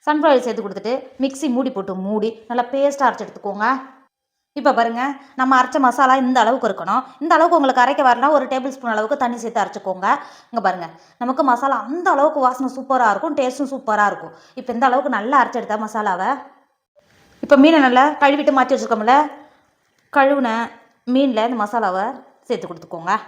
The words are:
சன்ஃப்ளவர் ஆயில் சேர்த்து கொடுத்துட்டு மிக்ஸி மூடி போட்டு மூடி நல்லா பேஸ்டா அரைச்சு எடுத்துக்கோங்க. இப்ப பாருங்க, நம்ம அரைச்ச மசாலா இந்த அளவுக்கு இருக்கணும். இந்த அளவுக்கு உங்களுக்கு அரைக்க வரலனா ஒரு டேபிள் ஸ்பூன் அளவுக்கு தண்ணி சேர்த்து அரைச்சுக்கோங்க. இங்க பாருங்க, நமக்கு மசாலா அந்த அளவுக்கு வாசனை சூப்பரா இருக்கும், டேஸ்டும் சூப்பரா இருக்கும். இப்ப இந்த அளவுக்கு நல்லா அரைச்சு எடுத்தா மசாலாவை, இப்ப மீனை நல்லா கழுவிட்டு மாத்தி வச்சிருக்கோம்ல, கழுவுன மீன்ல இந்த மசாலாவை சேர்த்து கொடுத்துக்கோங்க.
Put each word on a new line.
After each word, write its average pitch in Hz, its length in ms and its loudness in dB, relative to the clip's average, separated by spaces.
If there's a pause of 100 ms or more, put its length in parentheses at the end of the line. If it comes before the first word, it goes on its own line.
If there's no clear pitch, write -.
சன்ஃப்ளவர் 302 260 2
ஆயில் 247 120 4
சேர்த்து 220 200 -4
கொடுத்துட்டு 202 280 -6 (300)
மிக்ஸி 269 320 -4
மூடி 262 200 -2
போட்டு 196 180 -6 (140)
மூடி 214 220 -2 (200)
நல்லா 240 240 -2
பேஸ்டா 277 340 0
அரைச்சு 220 180 -2
எடுத்துக்கோங்க. 202 420 -8 (920)
இப்ப 269 200 2
பாருங்க, 233 240 -2 (360)
நம்ம 262 200 2
அரைச்ச 254 280 0
மசாலா 254 360 4
இந்த 254 200 2
அளவுக்கு 240 260 0
இருக்கணும். 190 340 -4 (200)
இந்த 330 140 0
அளவுக்கு 339 220 4
உங்களுக்கு 262 260 2
அரைக்க 285 220 0
வரலனா 240 300 4
ஒரு 262 160 2
டேபிள் 262 220 -4
ஸ்பூன் 233 200 -6
அளவுக்கு 220 280 -2
தண்ணி 240 200 -4
சேர்த்து 233 200 -4
அரைச்சுக்கோங்க. 190 440 -6 (440)
இங்க 233 160 -4
பாருங்க, 180 200 -2 (360)
நமக்கு 254 280 -2
மசாலா 262 260 2 (120)
அந்த 339 260 -4
அளவுக்கு 294 320 2
வாசனை 254 300 -2
சூப்பரா 254 360 0
இருக்கும், 294 280 -4
டேஸ்டும் 262 320 -2
சூப்பரா 214 380 0
இருக்கும். 165 220 -10 (280)
இப்ப 254 160 -10
இந்த 240 140 0
அளவுக்கு 269 280 0
நல்லா 254 240 2
அரைச்சு 240 180 -2
எடுத்தா 214 240 -6
மசாலாவை, 208 460 -4 (1160)
இப்ப - 180 6
மீனை 320 220 6
நல்லா 254 180 4 (180)
கழுவிட்டு 285 360 2
மாத்தி 262 180 2
வச்சிருக்கோம்ல, 220 400 0 (1000)
கழுவுன 269 320 2 (680)
மீன்ல 247 340 2
இந்த 240 140 -4
மசாலாவை 208 420 -2 (420)
சேர்த்து 180 220 -6
கொடுத்துக்கோங்க. 165 420 -8 (160)